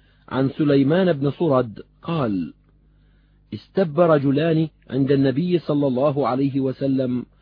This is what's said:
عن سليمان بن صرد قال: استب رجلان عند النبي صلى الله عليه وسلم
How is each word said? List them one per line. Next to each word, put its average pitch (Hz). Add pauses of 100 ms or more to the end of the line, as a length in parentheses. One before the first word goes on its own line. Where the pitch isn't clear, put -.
(300)
عن 131
سليمان 147
بن 139
صرد 127 (220)
قال: 110 (1000)
استب 151
رجلان 156 (220)
عند 135
النبي 139
صلى 143
الله 135
عليه 131
وسلم 131 (160)